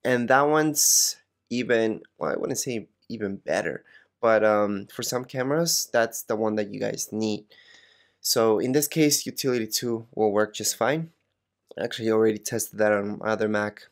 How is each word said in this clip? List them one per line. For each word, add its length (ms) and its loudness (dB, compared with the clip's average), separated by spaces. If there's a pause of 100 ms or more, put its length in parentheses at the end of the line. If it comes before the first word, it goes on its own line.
and 240 0
that 140 6
one's 720 2 (320)
even, 540 0 (160)
well, 120 -4
I 60 -2
wouldn't 220 -4
say 300 -6 (200)
even 280 -6
better, 480 -4 (360)
but, 240 4
um, 500 2
for 80 -8
some 220 -4
cameras, 680 -2
that's 300 0
the 140 -4
one 200 -2
that 180 -6
you 40 -10
guys 320 -6
need. 360 -4 (760)
So 380 2
in 140 0
this 140 2
case, 380 2
Utility 420 -2
two 480 -4
will 160 2
work 240 0
just 220 -4
fine. 340 0 (680)
I 60 -4
actually 260 -4
already 260 4
tested 440 -8
that 120 4
on 260 -2
my 120 -4
other 180 0
Mac 440 -4